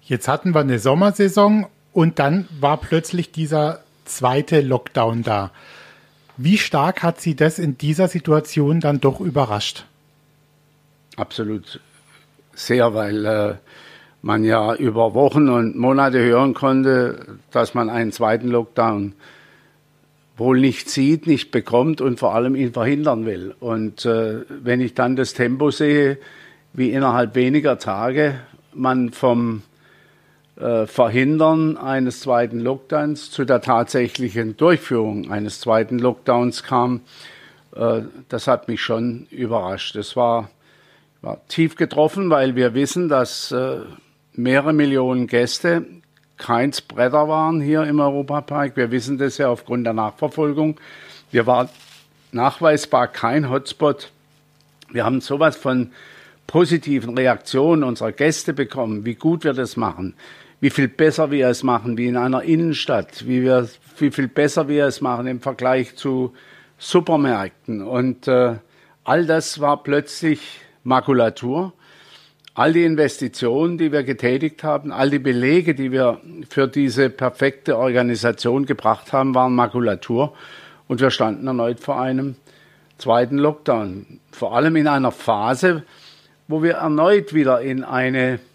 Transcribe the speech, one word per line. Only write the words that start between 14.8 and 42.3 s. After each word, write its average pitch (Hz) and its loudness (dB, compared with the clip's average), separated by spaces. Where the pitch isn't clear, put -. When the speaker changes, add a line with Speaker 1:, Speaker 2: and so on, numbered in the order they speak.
Speaker 2:
Wochen 139 4
und 117 0
Monate 131 2
hören 120 4
konnte, 131 0
dass 117 0
man 117 0
einen 117 -2
zweiten 117 0
Lockdown 113 0
wohl 127 2
nicht 127 0
sieht, 147 0
nicht 151 0
bekommt 127 0
und 127 0
vor 104 0
allem 127 2
ihn 127 -2
verhindern 127 0
will. 92 -8
Und, 113 -6
äh, 113 -2
wenn 127 -2
ich 127 -4
dann 127 0
das 127 -2
Tempo 131 0
sehe, 147 2
wie 127 0
innerhalb 123 0
weniger 131 2
Tage 131 -2
man 127 0
vom, 117 0
äh, 113 0
Verhindern 156 2
eines 131 -4
zweiten 117 0
Lockdowns 147 -4
zu 139 -4
der 123 2
tatsächlichen 117 -2
Durchführung 117 0
eines 104 -6
zweiten 113 0
Lockdowns 120 0
kam, 123 0
äh, 113 -2
das 117 -6
hat 123 0
mich 113 -6
schon 117 -4
überrascht. 107 -6
Es 104 -10
war, 117 0
war - -10
tief 160 0
getroffen, 160 0
weil 135 2